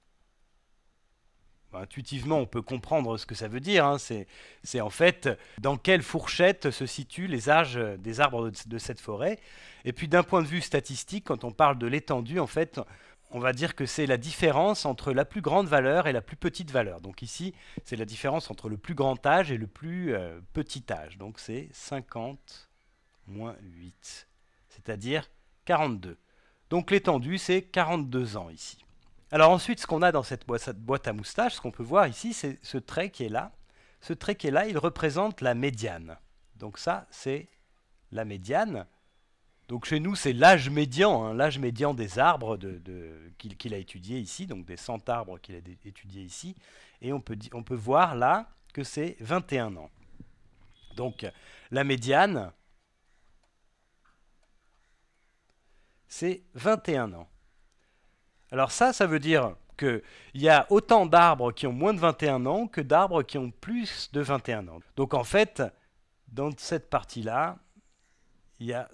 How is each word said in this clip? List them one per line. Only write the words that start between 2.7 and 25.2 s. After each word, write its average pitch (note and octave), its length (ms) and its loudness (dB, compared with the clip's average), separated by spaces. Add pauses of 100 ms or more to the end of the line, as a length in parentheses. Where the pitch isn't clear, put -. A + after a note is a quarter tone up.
ce - 80 -14
que A#2 80 -10
ça G#2+ 140 -8
veut A#2+ 120 -8
dire, E3+ 240 4
hein. C#3+ 140 2
C'est, G#2+ 300 -8 (340)
c'est - 180 -6
en G#2+ 80 -2
fait E3 400 2 (300)
dans C#3 180 -2
quelle F3+ 260 4
fourchette F3 680 2
se C3 160 -6
situent C#3+ 400 -10
les C3+ 240 0
âges, C#3 260 4
euh, G#2 220 -4
des A2 220 -4
arbres B2+ 300 2
de, G2+ 60 -10 (100)
de A2+ 120 -8
cette A2+ 220 -10
forêt. C3+ 380 -4 (460)
Et B2+ 80 -4
puis D#3+ 160 -6
d'un F3 140 6
point F3+ 180 2
de D#3+ 60 0
vue D#3+ 160 -6
statistique, D3 640 -4
quand B2+ 180 -4
on A#2+ 60 -8
parle C#3+ 260 4
de A#2 100 -4
l'étendue, C#3 540 -2
en C#3+ 60 0
fait, D#3+ 340 -2 (520)
on B2 80 -8
va B2+ 120 2
dire D3+ 220 -4
que C3+ 120 -4
c'est D3+ 200 -2
la C3 120 2
différence D#3+ 680 2
entre C3+ 260 -2
la C3+ 120 2
plus - 160 -8
grande F3 260 2
valeur D3 400 4
et C#3+ 60 2
la A#2 100 -2
plus - 140 -16
petite E3+ 340 -6
valeur. G2+ 300 -2
Donc F#2+ 220 -16
ici, F3 300 -8 (300)
c'est - 140 -8
la A2 80 -4
différence C3+ 480 -4
entre - 160 -10
le G#2+ 80 -6
plus E3+ 180 -8
grand C3+ 320 0
âge D#3+ 240 4
et B2+ 60 -4
le A2 100 -6
plus, E3 480 -6
euh, F2 260 -6 (120)
petit C#3 380 -8
âge. E2+ 280 -10
Donc G2+ 220 -14
c'est C3+ 320 -10
cinquante - 1000 -12 (560)
moins G#2+ 340 -12
huit, F2 680 -20 (400)
c'est-à-dire A#2 600 -6 (360)